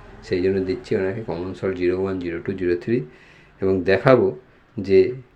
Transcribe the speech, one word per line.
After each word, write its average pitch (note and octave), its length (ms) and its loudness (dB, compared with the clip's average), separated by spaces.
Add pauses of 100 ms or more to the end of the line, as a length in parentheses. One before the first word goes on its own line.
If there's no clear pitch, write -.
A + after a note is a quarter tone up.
(220)
সেই F2+ 200 -4
জন্য F#2+ 180 2
দিচ্ছি F#2 360 -4
ওনাকে G2 260 -4
কমন F2 320 -8
সল্ট F#2+ 220 -4
জিরো F2+ 260 0
ওয়ান, F#2+ 160 -4
জিরো E2+ 220 -6
টু, G2 120 -6
জিরো F2 240 -2
থ্রি, A2+ 220 -2 (640)
এবং F#2+ 120 2 (160)
দেখাবো G#2+ 360 6 (500)
যে F#2+ 360 4 (240)